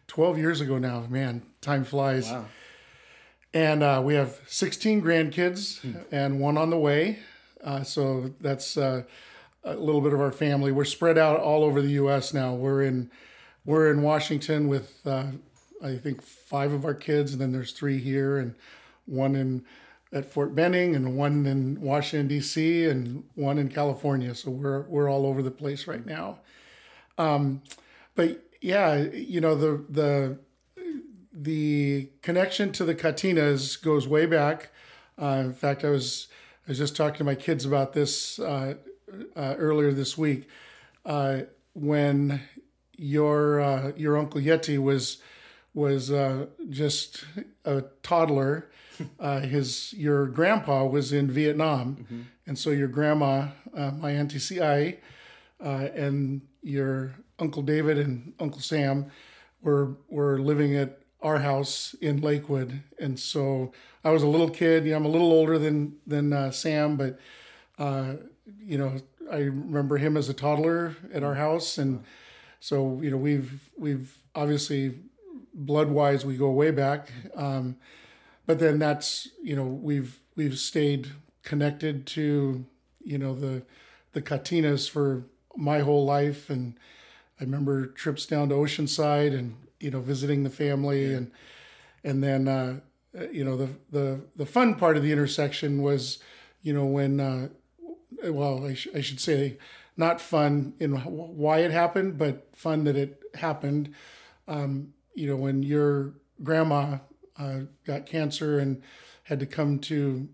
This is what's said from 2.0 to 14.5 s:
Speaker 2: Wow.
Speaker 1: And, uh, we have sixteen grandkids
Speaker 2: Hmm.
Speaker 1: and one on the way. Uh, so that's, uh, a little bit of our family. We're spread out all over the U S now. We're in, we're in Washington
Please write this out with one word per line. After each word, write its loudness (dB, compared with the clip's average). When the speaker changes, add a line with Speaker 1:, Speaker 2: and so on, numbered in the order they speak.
Speaker 2:
Wow. -8
Speaker 1:
And, 4
uh, 6
we 2
have 2
sixteen 0
grandkids 0
Speaker 2:
Hmm. -8
Speaker 1:
and 0
one 2
on 2
the 2
way. 2
Uh, -6
so -2
that's, -4
uh, 0
a -6
little 2
bit 2
of 2
our 2
family. 0
We're 2
spread 4
out 6
all 4
over 4
the 2
U 2
S 0
now. 0
We're 0
in, 0
we're 6
in 4
Washington 2